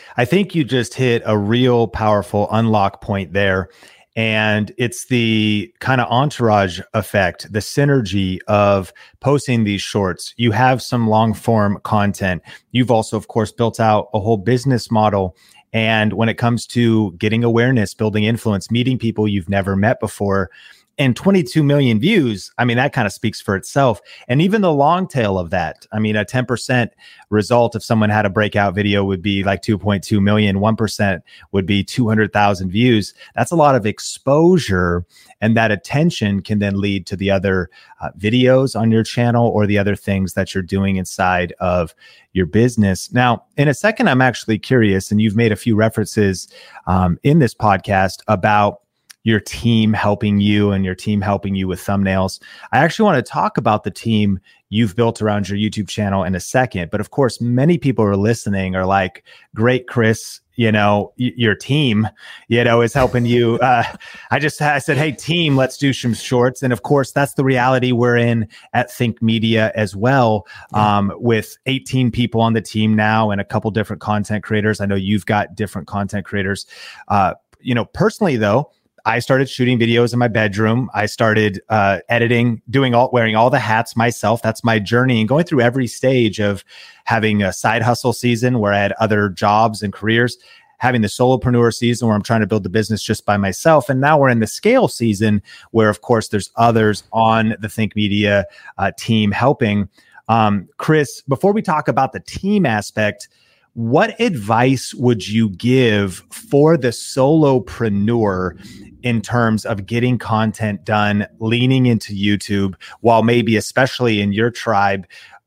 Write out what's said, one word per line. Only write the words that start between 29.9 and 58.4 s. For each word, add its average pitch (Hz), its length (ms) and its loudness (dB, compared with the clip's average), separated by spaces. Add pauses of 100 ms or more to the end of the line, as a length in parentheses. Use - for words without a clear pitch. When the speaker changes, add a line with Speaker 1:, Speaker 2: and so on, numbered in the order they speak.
Speaker 1:
two 101 180 0
million. 104 360 2
One 110 160 2
percent 101 480 -2 (300)
would 98 140 0
be 101 180 0
two 120 240 -2
hundred 110 240 2
thousand 101 380 0
views. 110 420 2 (220)
That's 123 180 -2
a 170 40 0
lot 147 180 4
of 107 100 0
exposure. 104 1200 0 (380)
And 110 120 2
that 113 160 2
attention 107 720 -2
can 107 200 -4
then 101 200 -2
lead 98 280 -2
to 98 80 -8
the 98 140 -2
other, 95 380 0 (320)
uh, 82 160 -8
videos 123 580 2
on 113 160 0
your 113 120 4
channel 120 460 0
or 104 180 0
the 104 100 2
other 101 200 0
things 95 360 -2
that 98 220 -4
you're 95 80 -4
doing 98 340 -2
inside 90 640 -2
of 90 340 -2 (380)
your 92 140 0
business. 104 640 0
Now, 123 320 0 (140)
in 143 100 2
a 135 60 2
second, 220 340 0
I'm 131 140 4
actually 113 360 0
curious, 104 520 2
and 104 100 2
you've 110 160 0
made 113 160 2
a 98 40 -2
few 113 200 0
references, 104 720 0 (380)
um, 90 360 2
in 147 160 4
this 127 160 2
podcast 98 760 0
about 104 520 2 (440)
your 110 160 2
team 110 520 0
helping 101 460 0
you 101 320 2
and 98 140 -2
your 92 100 -4
team 104 260 -4
helping 98 360 -4
you 95 100 -4
with 90 140 -6
thumbnails. 95 600 -2 (300)
I 120 80 2
actually 165 280 2
want 147 200 2
to - 20 -20
talk 190 300 -6
about 107 240 0
the 104 80 -8
team 104 480 0 (300)
you've 104 260 -2
built 117 260 0
around 104 280 -2
your 101 100 -6
YouTube 104 300 -4
channel 98 340 -2
in 90 140 -4
a - 20 -4
second. 98 540 -4
But 104 80 -4
of 98 100 -10
course, 131 300 -2
many 127 360 0
people 131 280 0
are 101 120 2
listening 98 600 -2